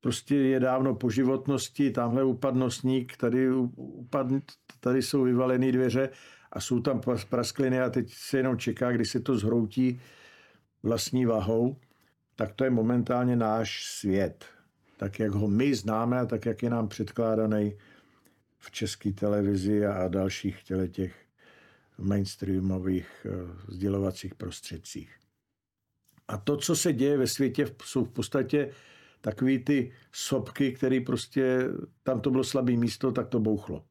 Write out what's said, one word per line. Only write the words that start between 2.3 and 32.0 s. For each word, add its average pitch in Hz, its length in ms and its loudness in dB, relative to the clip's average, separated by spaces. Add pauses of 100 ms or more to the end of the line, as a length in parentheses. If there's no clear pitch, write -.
tady 127 360 2
u-, 127 240 0
upadn-, 131 680 -4 (380)
tady 127 220 2
jsou 135 200 0
vyvalený 127 500 4
dveře 127 380 2 (420)
a - 80 -8
jsou 120 200 0
tam 123 200 0
pas-, 123 280 -2
praskliny 127 520 0
a 127 100 2
teď 120 240 -2
se - 220 -6
jenom 127 220 2
čeká, 123 340 -2
kdy 120 120 0
se 120 160 -2
to 123 180 0
zhroutí 117 640 0 (840)
vlastní 117 440 0
vahou, 113 500 2 (600)
tak 107 180 -4
to 135 100 0
je 131 60 2
momentálně 123 680 2
náš 110 480 0
svět. 95 600 -2 (520)
Tak, 101 240 -6
jak 104 120 0
ho 104 160 2
my 127 260 4
známe 113 460 0
a 120 60 0
tak, 117 200 -2
jak 113 160 -4
je 120 80 0
nám 117 180 0
předkládaný 107 840 0 (840)
v - 120 -20
České - 420 -4
televizi 104 720 2
a, 101 60 0 (120)
a 92 40 0
dalších 95 560 -2
těle 92 240 -2
těch 90 260 -6 (840)
mainstreamových, 95 1300 -2
eh, 101 40 -6 (420)
sdělovacích 98 640 -2
prostředcích. - 760 -12 (1160)
A 107 100 -4
to, 147 180 0
co 139 200 0
se 165 160 2
děje 139 260 2
ve 127 80 4
světě, 131 400 0
v-, 127 80 -10 (100)
jsou 123 200 0
v 123 60 -6
podstatě 135 600 0 (500)
takový 127 380 0
ty 127 340 0 (200)
sopky, 135 600 -2
který 131 280 2
prostě, 127 640 0 (380)